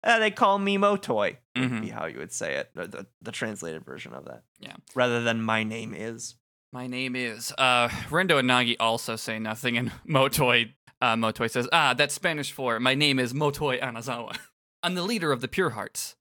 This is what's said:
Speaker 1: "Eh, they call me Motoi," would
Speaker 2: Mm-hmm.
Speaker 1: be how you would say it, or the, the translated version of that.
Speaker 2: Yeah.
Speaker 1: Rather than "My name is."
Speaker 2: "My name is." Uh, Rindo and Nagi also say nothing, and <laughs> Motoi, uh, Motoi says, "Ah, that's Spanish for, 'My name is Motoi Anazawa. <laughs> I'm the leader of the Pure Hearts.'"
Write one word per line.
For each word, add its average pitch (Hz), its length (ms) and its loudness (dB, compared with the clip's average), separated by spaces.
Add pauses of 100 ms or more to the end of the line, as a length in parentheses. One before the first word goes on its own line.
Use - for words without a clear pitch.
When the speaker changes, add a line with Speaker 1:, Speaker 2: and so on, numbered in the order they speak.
Speaker 1:
"Eh, 233 140 6
they 214 120 4
call 202 280 4
me 196 200 2
Motoi," 190 580 2 (200)
would 127 80 0
Speaker 2:
Mm-hmm. 123 160 -2
Speaker 1:
be - 80 -6
how - 180 -8
you 64 120 -8
would 78 140 -10
say 78 220 -4
it, 71 220 -4
or 87 100 -8
the, 98 200 -12 (140)
the 113 120 -12
translated 85 520 -8
version 65 300 -14
of 71 120 -14
that. 64 180 -18 (160)
Speaker 2:
Yeah. - 160 -18 (180)
Speaker 1:
Rather 123 280 2
than 113 200 0
"My 110 220 0
name 110 300 -8
is." 113 420 -12 (360)
Speaker 2:
"My 127 140 -12
name 127 300 -6
is." 117 420 -6
Uh, 123 300 4 (200)
Rindo 170 300 4
and 127 100 4
Nagi 123 300 4
also 113 380 0
say 110 240 -6
nothing, 117 360 -4
and 120 220 -2
<laughs> - 100 -20
Motoi, 127 640 4 (300)
uh, 117 140 4
Motoi 113 340 0
says, 120 220 -2
"Ah, 147 220 4
that's 139 200 2
Spanish 151 380 -2
for, 120 260 0
'My 127 160 4
name 139 240 4
is 123 140 0
Motoi 143 500 0
Anazawa. 120 540 -6 (240)
<laughs> - 240 -18
I'm 180 100 -2
the 180 80 -2
leader 185 300 0
of 120 80 0
the 127 80 -4
Pure 175 220 0
Hearts.'" - 500 -8